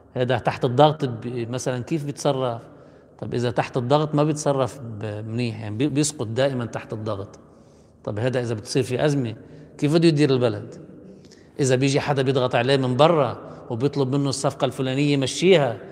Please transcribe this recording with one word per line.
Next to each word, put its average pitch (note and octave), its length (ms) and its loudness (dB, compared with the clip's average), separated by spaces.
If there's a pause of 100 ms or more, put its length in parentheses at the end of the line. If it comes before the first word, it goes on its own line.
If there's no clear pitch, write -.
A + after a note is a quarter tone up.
(140)
هذا B2 240 0
تحت - 280 -2
الضغط C#3+ 400 4
ب-، A#2 440 -6
مثلًا B2 340 -4
كيف D3+ 220 -4
بيتصرف؟ C3 560 -2 (580)
طب A2 140 -8
إذا A#2+ 180 0
تحت - 260 -2
الضغط D3 380 2
ما D3 80 4
بيتصرف D3 560 0
ب-، G#2+ 480 -8
منيح، A2+ 340 -4
يعني G#2+ 140 -8
بي-، C3+ 120 0
بيسقط C#3 400 -2
دائمًا B2 380 0
تحت - 280 -10
الضغط. G#2+ 460 -8 (640)
طب G#2+ 160 -6
هذا B2 200 0
إذا A#2 140 -2
بتصير A#2 300 -2
في B2 220 -2
أزمة C3 300 0 (420)
كيف D3 160 0
بده E3+ 140 6
يدير D3 220 4
البلد؟ A2+ 460 0 (840)
إذا C3 160 2
بيجي C#3 240 2
حدا C#3 220 -2
بيضغط C3 340 0
عليه B2+ 220 4
من B2+ 200 0
برا C#3+ 400 4 (320)
وبيطلب C3+ 460 0
منه C#3 140 0
الصفقة C#3 360 -2
الفلانية C3+ 480 0
يمشيها C#3 640 4 (140)